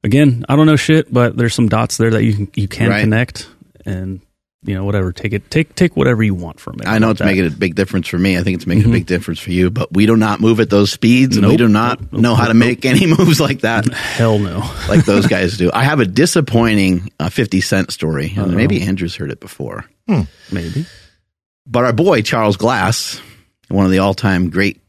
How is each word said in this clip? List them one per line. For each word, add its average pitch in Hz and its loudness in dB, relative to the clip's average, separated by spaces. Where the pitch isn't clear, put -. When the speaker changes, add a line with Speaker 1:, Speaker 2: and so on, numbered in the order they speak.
Speaker 1:
again, 123 2
I 135 2
don't 156 6
know 156 4
shit, 156 0
but 120 2
there's 120 -2
some 117 0
dots 110 -2
there 113 2
that 110 0
you 110 2
can, 101 -4
you 101 -2
can - -2
Speaker 2:
Right. 104 0
Speaker 1:
connect, 110 -2
and, 95 -8
you 101 -6
know, 95 -6
whatever. 98 -2
Take - -6
it, 101 -6
take, - -2
take 180 0
whatever 123 2
you 101 0
want 85 -10
from - -14
it. - -6
Speaker 2:
I 110 0
know 110 4
Speaker 1:
How 110 2
Speaker 2:
it's - -4
Speaker 1:
about - 0
that? 95 2
Speaker 2:
making 92 2
a 80 0
big 90 -4
difference 92 -2
for 87 -4
me. 95 2
I 90 -2
think 95 -2
it's - -10
making 90 2
Speaker 1:
Mm-hmm. 120 4
Speaker 2:
a - 2
big 82 -4
difference 87 -4
for - -12
you, 90 2
but 120 -6
we 104 4
do 113 4
not 107 2
move 110 4
at 110 2
those 101 4
speeds, 127 2
and 101 2
we 98 6
Speaker 1:
Nope. 113 4
Speaker 2:
do 120 4
not 113 0
Speaker 1:
Nope, - -14
nope, 104 -4
Speaker 2:
know 117 2
how 120 2
to 113 2
Speaker 1:
nope, 120 6
Speaker 2:
make 123 -2
Speaker 1:
nope. 127 2
Speaker 2:
any 190 2
<laughs> 160 2
moves 160 4
like 139 -2
that. 113 -2
Speaker 1:
Hell 113 0
no. 90 -4
Speaker 2:
Like 151 4
those 98 2
guys 95 0
do. 87 0
I 120 0
have 147 0
a 110 4
disappointing, 107 0
uh, 80 -2
fifty 98 -2
Cent - -2
story, 78 -6
and 92 -4
Speaker 1:
Uh-oh. 87 -2
Speaker 2:
maybe 101 0
Andrew's 92 -4
heard 71 -10
it - -12
before. - -14
Speaker 3:
Hmm. 156 0
Speaker 1:
Maybe. 95 -6
Speaker 2:
But 123 0
our 120 0
boy, 151 2
Charles 107 0
Glass, 113 -2
one 95 0
of 92 2
the 92 2
all-time 95 0
great 95 -4